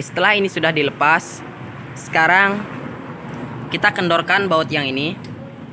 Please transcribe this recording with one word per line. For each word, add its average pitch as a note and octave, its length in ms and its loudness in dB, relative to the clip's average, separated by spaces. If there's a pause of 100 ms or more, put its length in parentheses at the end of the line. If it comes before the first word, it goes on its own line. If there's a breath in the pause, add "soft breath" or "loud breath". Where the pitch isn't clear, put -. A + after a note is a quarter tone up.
setelah G3 320 2
ini G3 160 0
sudah D#3+ 240 0
dilepas, D3 640 2 (560)
sekarang F#3+ 640 4 (1120)
kita - 240 2
kendorkan F3 480 4
baut D#3+ 240 2
yang D3 160 0
ini. C#3 320 -2 (560)